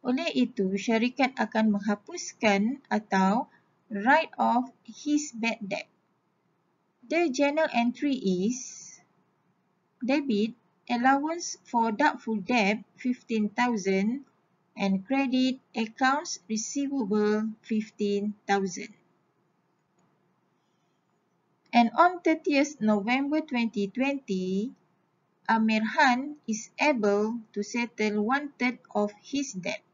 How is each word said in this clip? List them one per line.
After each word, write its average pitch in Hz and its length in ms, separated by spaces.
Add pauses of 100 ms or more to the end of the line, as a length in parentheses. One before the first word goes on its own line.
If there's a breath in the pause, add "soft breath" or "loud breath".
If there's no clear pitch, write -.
Oleh 277 320
itu, 214 480
syarikat 247 560
akan 220 400
menghapuskan 214 1120
atau 208 640 (400 soft breath)
write 254 480
off 233 320 (160)
his 294 480
bad 226 240
debt. 190 320 (1120)
The 320 240
journal 285 400
entry 247 480
is 190 400 (1400)
debit 240 560 (320)
allowance 277 800
for 226 240
doubtful 220 480
debt 214 400 (160)
fifteen 226 560
thousand 220 720 (480)
and 190 320
credit 262 560 (160)
accounts 262 720
receivable 220 1120
fifteen 208 720 (160)
thousand. 196 480 (2750)
And 240 240
on 349 320
thirtieth 294 560
November 247 640
twenty 226 480
twenty, 214 800 (720)
Amir 220 400
Khan 269 640
is 220 320
able 220 720
to 208 80
settle 214 640
one-third 254 560 (160)
of 208 240
his 277 320
debt. - 420